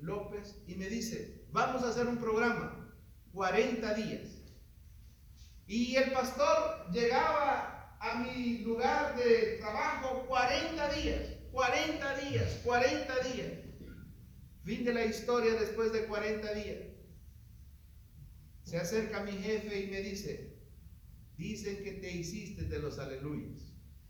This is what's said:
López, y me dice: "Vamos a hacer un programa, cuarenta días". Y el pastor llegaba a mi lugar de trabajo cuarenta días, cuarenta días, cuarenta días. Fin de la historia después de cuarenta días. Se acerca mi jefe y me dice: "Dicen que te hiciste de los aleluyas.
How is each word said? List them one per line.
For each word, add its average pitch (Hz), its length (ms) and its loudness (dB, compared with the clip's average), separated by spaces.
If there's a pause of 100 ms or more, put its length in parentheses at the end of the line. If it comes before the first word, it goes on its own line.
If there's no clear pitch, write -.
López, 202 640 -6
y 175 80 -10
me 190 160 -4
dice: - 640 -6
"Vamos 247 300 2
a 240 60 2
hacer 233 180 2
un 240 120 0
programa, 220 760 0 (380)
cuarenta 214 640 2
días". - 480 -4 (1200)
Y 240 300 2
el 262 160 6
pastor 285 800 4
llegaba 277 1080 4
a 226 200 -2
mi 247 400 0
lugar 233 580 2
de 226 420 6
trabajo 254 680 -2
cuarenta 285 640 2
días, - 460 0 (140)
cuarenta 269 640 2
días, 247 440 0
cuarenta 254 640 4
días. - 260 -4 (1120)
Fin 226 220 -2
de 240 100 2
la 233 100 2
historia 226 500 2
después 220 380 0
de 220 140 0
cuarenta 214 480 -2
días. 101 240 -6 (1800)
Se 170 160 -4
acerca 208 460 -2
mi 202 80 -6
jefe 208 480 -2
y 190 100 -4
me 196 100 -4
dice: 196 560 -6 (800)
"Dicen 202 460 -6
que 190 120 -8
te 180 180 -8
hiciste 175 500 -6
de 151 160 -2
los 147 220 -6
aleluyas. 143 760 -8 (360)